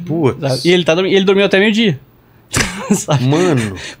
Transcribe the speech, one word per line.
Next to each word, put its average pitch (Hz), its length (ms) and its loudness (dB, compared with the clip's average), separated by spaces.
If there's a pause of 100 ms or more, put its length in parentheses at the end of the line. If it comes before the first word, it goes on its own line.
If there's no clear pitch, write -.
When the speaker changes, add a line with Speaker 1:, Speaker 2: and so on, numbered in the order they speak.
Speaker 1:
Putz. 147 340 -2
Speaker 2:
Sabe? 131 240 -2
E 170 80 2
ele 180 120 2
tá 160 100 2
dormi-, 180 200 0
ele 196 100 4
dormiu 196 200 2
até 196 140 2
meio-dia. 208 400 2 (520)
<laughs> 190 420 -6
Sabe? 147 340 0
Speaker 1:
Mano. 127 500 0 (240)